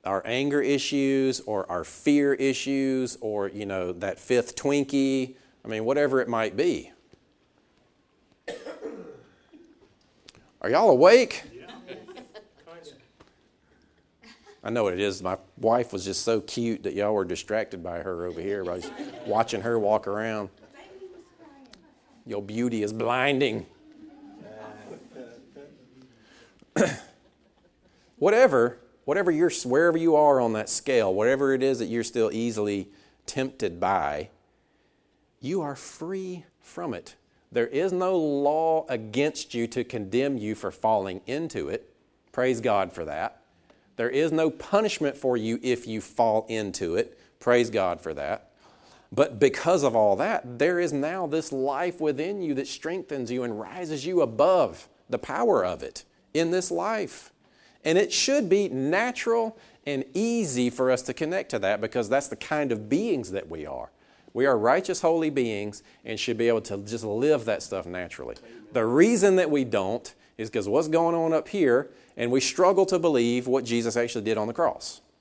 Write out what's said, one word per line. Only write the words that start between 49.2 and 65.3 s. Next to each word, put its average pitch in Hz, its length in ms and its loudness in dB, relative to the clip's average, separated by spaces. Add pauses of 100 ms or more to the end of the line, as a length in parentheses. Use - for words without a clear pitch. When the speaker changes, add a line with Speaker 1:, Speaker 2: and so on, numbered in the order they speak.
Speaker 1:
because 160 440 4
of 120 120 2
all 104 220 6
that, 123 420 -4
there 175 200 2
is 165 140 0
now 160 340 -4
this 151 240 -2
life 143 480 -2
within 160 420 -2
you 156 120 -2
that 135 140 -4
strengthens 156 600 -8
you 123 140 -2
and 113 160 -4
rises 151 460 -8
you 180 160 2
above 123 640 2 (220)
the 120 100 -4
power 151 460 2
of 87 180 -4
it - 220 -14 (280)
in 165 180 2
this 180 200 -2
life. 190 600 -6 (500)
And 160 140 4
it 208 160 2
should 269 340 2
be 196 220 4
natural 220 880 -2 (280)
and 139 280 -4
easy 175 560 0
for 127 220 2
us 127 100 2
to 120 120 -8
connect 170 360 -4
to 117 100 -2
that 101 220 0
because 113 260 -2
that's 135 200 0
the - 80 -8
kind 147 360 -2
of 107 160 -4
beings 139 440 0
that 90 180 -6
we 80 160 -10
are. 65 240 -10 (440)
We 127 120 2
are 131 120 4
righteous, 156 440 2
holy 165 280 2
beings 107 540 -2 (220)